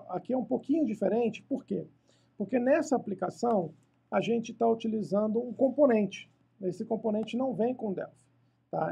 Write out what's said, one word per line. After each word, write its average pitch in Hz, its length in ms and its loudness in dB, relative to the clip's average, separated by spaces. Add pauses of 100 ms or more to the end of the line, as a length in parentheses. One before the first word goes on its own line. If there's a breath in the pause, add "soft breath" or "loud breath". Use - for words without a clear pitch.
aqui 185 240 -4
é 262 40 2
um 240 60 0
pouquinho 277 440 0
diferente, 214 560 0
por - 200 -4
quê? 170 220 -4 (500 soft breath)
Porque 220 220 -2
nessa 269 380 2
aplicação, 185 800 -2 (340)
a 208 100 0
gente 226 360 -2
tá 233 120 2
utilizando 220 720 0
um 247 140 -4
componente. 240 760 4 (320)
Esse 185 220 -4
componente 220 540 -2
não 262 160 -2
vem 226 220 0
com 214 180 -4
Delphi. - 280 -10 (500)
Tá? 165 180 0